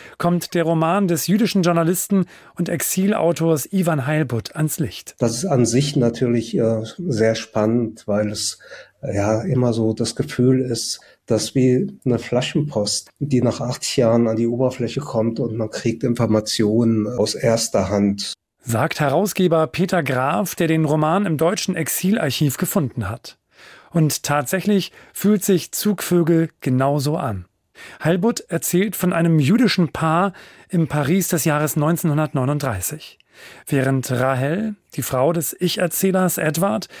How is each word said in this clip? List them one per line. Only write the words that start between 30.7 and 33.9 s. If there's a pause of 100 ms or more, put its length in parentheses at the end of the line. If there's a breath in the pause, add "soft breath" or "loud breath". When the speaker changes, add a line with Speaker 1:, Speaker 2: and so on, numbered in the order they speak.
Speaker 1:
Paris
des
Jahres
neunzehnhundertneununddreißig. (500 loud breath)
Während